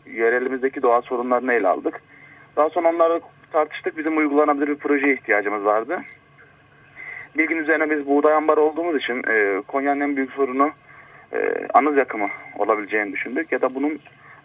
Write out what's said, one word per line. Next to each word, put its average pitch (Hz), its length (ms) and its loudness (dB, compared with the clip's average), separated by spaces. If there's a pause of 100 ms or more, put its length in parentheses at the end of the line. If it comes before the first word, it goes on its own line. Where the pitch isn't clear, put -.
(120)
yerelimizdeki 127 720 -2
doğa 120 200 4
sorunlarını 123 500 -2
ele 104 160 2
aldık. - 320 -2 (560)
Daha 151 140 2
sonra 170 200 0
onları 165 300 2 (320)
tartıştık. 156 460 -2
Bizim 156 180 -2
uygulanabilir 147 520 2
bir 147 80 -2
projeye 143 380 2
ihtiyacımız 104 500 -2
vardı. 113 360 0 (1400)
Bilgin 160 200 0
üzerine 156 340 0
biz 147 160 -2
buğday 147 280 4
ambarı 156 260 2
olduğumuz 156 360 0
için, 123 320 -4
e, 104 400 2
Konya'nın 139 320 -2
en 143 160 -2
büyük 135 160 -4
sorunu, 135 380 0 (600)
e, 50 220 -2 (200)
anız 143 220 4
yakımı 110 320 0 (300)
olabileceğini 104 540 0
düşündük. 139 400 -6
Ya 127 80 -2
da 127 140 -2
bunun, 147 240 -2 (460)